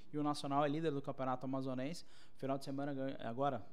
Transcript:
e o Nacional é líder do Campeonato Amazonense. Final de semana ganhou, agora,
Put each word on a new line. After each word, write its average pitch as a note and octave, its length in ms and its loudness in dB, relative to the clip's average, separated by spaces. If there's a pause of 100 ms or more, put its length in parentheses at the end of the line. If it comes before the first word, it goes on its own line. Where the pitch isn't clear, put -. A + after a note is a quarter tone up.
(100)
e D3 60 -4
o D3+ 60 2
Nacional D3 420 4
é D3 60 6
líder D#3+ 200 2
do C#3 120 0
Campeonato C3 420 0
Amazonense. C3 640 -2 (300)
Final C3+ 200 2
de C#3 80 -4
semana C#3 300 -2
ganhou, C3+ 260 -2
agora, B2+ 420 0 (100)